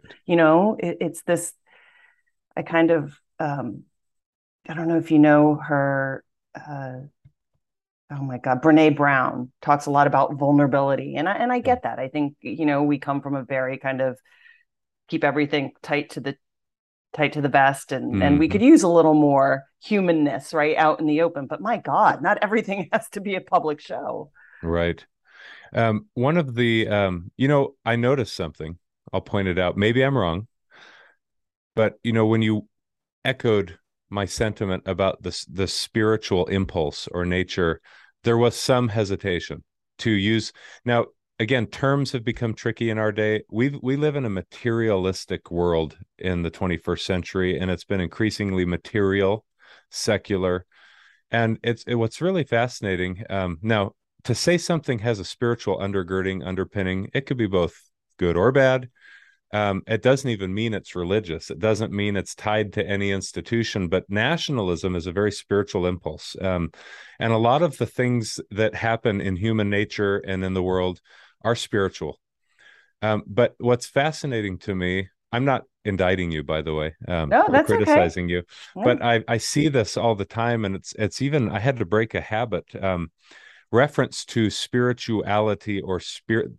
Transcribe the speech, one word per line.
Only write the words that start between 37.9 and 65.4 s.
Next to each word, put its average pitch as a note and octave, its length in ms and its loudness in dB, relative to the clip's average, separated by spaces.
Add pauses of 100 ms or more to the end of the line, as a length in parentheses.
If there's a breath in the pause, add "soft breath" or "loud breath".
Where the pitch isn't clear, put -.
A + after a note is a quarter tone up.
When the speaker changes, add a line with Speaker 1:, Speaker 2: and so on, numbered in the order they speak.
Speaker 1:
there A#2 160 2
was A#2 180 4
some B2 320 2
hesitation F#2+ 760 -4 (340)
to A#2 120 0
use. G#2+ 420 2 (320 loud breath)
Now, A#2+ 220 2 (320)
again, A#2 280 0
terms C#3 460 -2
have A#2+ 120 -6
become A2+ 300 -4
tricky A#2 360 -4
in A2 80 -2
our G#2+ 120 0
day. G#2+ 400 0
We've, C3+ 320 0
we C3 140 -2
live D3 180 0
in C#3+ 100 -4
a A2+ 60 -4
materialistic F#2+ 1200 -2
world E2+ 480 0 (200)
in F2+ 240 -2
the E2 80 -2
twenty-first F2 540 -4
century, F#2 540 -2
and F#2 120 -2
it's F2+ 140 -4
been G2 160 -4
increasingly F#2+ 640 -2
material, G2 800 0 (460 soft breath)
secular. F#2 720 -2 (640 soft breath)
And A2+ 340 0
it's, A#2+ 200 -4
it, A#2+ 120 -4
what's A2+ 240 -2
really F3 240 0
fascinating, G2 840 -2
um, F#2 340 -4
now, G#2+ 300 0 (320)
to A#2+ 100 0
say F3 220 2
something D#3 440 -2
has A2+ 180 0
a F#2 60 -6
spiritual A#2 540 -4
undergirding, F#2+ 680 -4
underpinning, F#2 640 -4
it C#3 140 -4
could C#3 100 -4
be A2+ 120 0
both F#2 260 0 (420)
good E2+ 200 0
or G2+ 160 4
bad. C3 360 4 (640 soft breath)
Um, G2+ 340 0
it A2 160 -2
doesn't C3+ 280 2
even F#2+ 220 -4
mean G#2+ 220 -2
it's - 220 -10
religious. F2+ 540 -2
It D2+ 100 -10
doesn't G#2+ 320 0
mean G2+ 240 -2
it's F2+ 180 -6
tied G#2+ 380 -2
to G#2 120 -2
any G2 280 -2
institution, G2 760 -4
but F#2 200 -2
nationalism G#2 880 -2
is E2+ 100 -6
a F#2 60 -6
very G2+ 180 0
spiritual G2 560 -2